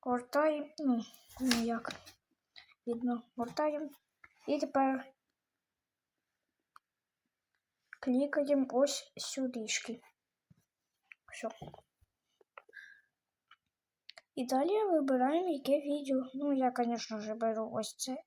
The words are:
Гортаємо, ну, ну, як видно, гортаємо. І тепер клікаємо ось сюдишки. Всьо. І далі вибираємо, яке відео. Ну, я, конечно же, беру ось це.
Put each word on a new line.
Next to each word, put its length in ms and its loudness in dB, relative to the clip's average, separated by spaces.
Гортаємо, 680 0
ну, 220 2
ну, 240 2
як 300 -4
видно, 380 -2
гортаємо. 540 -2
І 120 2
тепер 540 2
клікаємо 680 2
ось 480 2
сюдишки. 840 -4
Всьо. 220 -10
І 100 -2
далі 380 2
вибираємо, 640 4
яке 300 2
відео. 540 -2
Ну, 200 0
я, 180 2
конечно 480 -2
же, 160 -6
беру 380 0
ось 220 -4
це. 320 -8